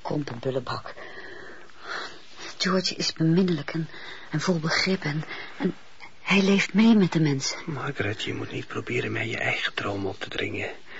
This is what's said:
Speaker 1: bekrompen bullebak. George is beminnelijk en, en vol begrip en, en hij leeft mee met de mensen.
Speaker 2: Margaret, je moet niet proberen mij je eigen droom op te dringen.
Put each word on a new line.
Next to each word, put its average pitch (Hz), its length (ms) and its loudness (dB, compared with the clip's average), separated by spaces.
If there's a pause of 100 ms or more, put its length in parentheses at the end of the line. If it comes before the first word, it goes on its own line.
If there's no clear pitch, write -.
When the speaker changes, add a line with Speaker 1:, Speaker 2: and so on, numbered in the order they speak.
Speaker 1:
bekrompen 139 380 -4
bullebak. - 560 -4 (1600)
George 185 360 2
is - 180 -2
beminnelijk 165 580 4
en, 165 180 -2 (420)
en 156 100 -2
vol 175 180 2
begrip 170 440 0
en, 151 220 -2 (340)
en 180 160 0 (480)
hij 196 200 4
leeft 196 320 4
mee 226 200 10
met 190 180 8
de 165 80 4
mensen. 143 460 2
Speaker 2:
Margaret, 131 560 -4
je - 120 -4
moet 110 180 -6
niet - 140 -6
proberen 117 460 -2
mij 113 160 -2
je 117 100 -4
eigen - 360 -2
droom 101 320 -2
op 98 140 -6
te - 80 -8
dringen. - 420 -4 (300)